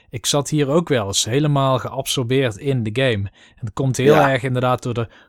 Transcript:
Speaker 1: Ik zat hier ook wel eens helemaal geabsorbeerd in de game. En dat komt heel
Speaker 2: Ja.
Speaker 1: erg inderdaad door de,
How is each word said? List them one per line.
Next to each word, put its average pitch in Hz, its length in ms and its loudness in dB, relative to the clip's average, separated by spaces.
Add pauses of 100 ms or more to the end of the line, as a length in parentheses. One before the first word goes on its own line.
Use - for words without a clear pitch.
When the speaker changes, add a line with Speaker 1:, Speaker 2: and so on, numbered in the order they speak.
Speaker 1:
Ik - 160 -10
zat - 240 0
hier 147 200 0
ook 170 200 2
wel 120 180 0
eens - 180 -2
helemaal 135 540 2
geabsorbeerd 131 800 -2
in 135 260 -2
de 110 180 -2
game. 113 220 0 (320)
En - 60 -20
dat 110 120 -8
komt 131 240 -2
heel 135 160 6
Speaker 2:
Ja. 143 180 4
Speaker 1:
erg 131 120 -2
inderdaad 127 400 0
door 123 100 -4
de, 113 140 -4 (220)